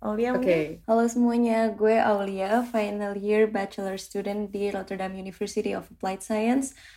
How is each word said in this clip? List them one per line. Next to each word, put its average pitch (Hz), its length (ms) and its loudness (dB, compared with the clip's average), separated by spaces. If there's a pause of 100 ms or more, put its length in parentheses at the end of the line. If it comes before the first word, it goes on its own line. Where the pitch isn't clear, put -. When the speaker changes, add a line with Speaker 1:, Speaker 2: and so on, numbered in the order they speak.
Speaker 1:
Aulia 226 320 0
Speaker 2:
Oke. 254 80 0
Speaker 1:
mungkin? 165 400 0
Speaker 3:
Halo 233 240 4
semuanya, 233 640 2
gue 214 240 4
Aulia, 196 720 2
final 208 480 -4
year 208 320 2
bachelor 196 480 -4
student 202 560 -6
di 202 160 -2
Rotterdam 190 480 -6
University 190 560 -6
of 190 240 -6
Applied 190 240 -4
Science, 233 560 0 (220)